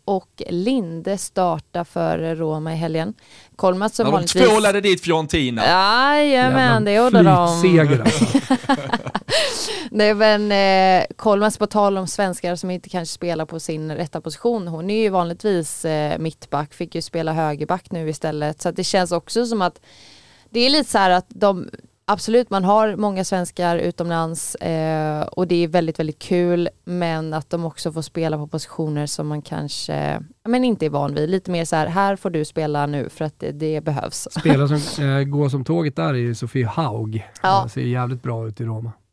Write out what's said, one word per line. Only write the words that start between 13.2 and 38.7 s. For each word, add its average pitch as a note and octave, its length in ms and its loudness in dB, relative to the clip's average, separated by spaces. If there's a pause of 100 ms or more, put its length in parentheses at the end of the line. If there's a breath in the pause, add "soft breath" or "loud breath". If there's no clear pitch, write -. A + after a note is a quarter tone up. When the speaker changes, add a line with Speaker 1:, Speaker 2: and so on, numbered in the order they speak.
Speaker 1:
på E3 140 -10
sin D#3 340 -6
rätta D#3+ 260 -6
position, F#3 480 -4
hon E3+ 220 -6
är A3 120 0
ju G#3 60 2
vanligtvis, F3+ 760 -2
eh, D#3 340 -2
mittback, D3+ 560 -6
fick - 200 -8
ju E3 80 -6
spela D#3+ 300 -4
högerback D#3 580 -4
nu D#3+ 180 -6
istället. D3+ 540 -6
Så F3+ 60 -2
att E3 80 -4
det F#3 80 -4
känns F3+ 280 0
också G#3 340 -2
som A3 160 -2
att F3 180 -2 (680 soft breath)
det A#3 100 -2
är B3+ 100 4
lite D4 200 2
så A3+ 80 2
här F#3+ 120 4
att F3+ 180 2
de, F#3+ 400 0 (360)
absolut, A3+ 460 2
man F#3+ 140 0
har G#3 320 4
många G3 280 -2
svenskar F3 520 -2
utomlands, E3 800 -4
eh, D#3 680 -2
och - 240 -2
det E3+ 180 2
är D#3+ 40 0
väldigt, D#3+ 300 0
väldigt D#3 200 -4
kul, F3 500 0 (160)
men E3 500 -4
att D#3 160 -8
de E3+ 140 -4
också D#3 280 -6
får D#3+ 100 -4
spela D#3+ 340 -4
på D3 100 -6
positioner D3+ 600 -6
som D3+ 220 -6
man D3+ 140 -6
kanske, D3+ 520 -8 (480)
ja, G#3+ 80 -8
men B3+ 140 2
inte G3+ 220 0
är D3 40 -2
van C#3+ 240 -2
vid. D3+ 160 -2
Lite F#3 200 -2
mer E3 140 -2
så E3 120 -2
här, D#3 100 0
här G3 300 0
får F#3+ 140 -6
du D#3 140 -2
spela D3 420 -2
nu D3 220 -4
för - 160 -8
att D3+ 160 -10
det, D3 120 -6
det D#3 320 -4
behövs. - 460 -6
<laughs> - 100 -10
Speaker 3:
Spelare C#3+ 400 2
som, D3 240 -6
eh, C#3 180 0
går C#3+ 260 0
som C3 160 -2
tåget D#3 320 -2
där D#3+ 120 -2
är C#3+ 60 0
ju A#2+ 200 -2
Sofie A#2+ 320 -2
Haug. A2 600 -4 (160)
Speaker 1:
Ja. F#3+ 200 2
Speaker 3:
Eh, - 60 -8
ser C3 140 -8
jävligt B2 400 -4
bra A2+ 260 -6
ut A2 120 -10
i A#2+ 40 -6
Roma. A2+ 280 -6 (200)